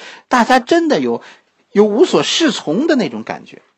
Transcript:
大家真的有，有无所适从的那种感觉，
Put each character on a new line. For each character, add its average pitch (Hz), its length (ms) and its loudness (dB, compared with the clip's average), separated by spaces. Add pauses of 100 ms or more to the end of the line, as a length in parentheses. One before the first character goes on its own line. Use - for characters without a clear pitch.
(300)
大 240 160 2
家 254 160 2
真 339 260 0
的 220 140 0
有， 117 200 -4 (520)
有 202 100 4
无 214 220 2
所 - 180 0
适 311 300 -2
从 208 340 -4
的 320 80 2
那 196 140 -2
种 110 140 -12
感 85 220 -12
觉， - 160 -20 (160)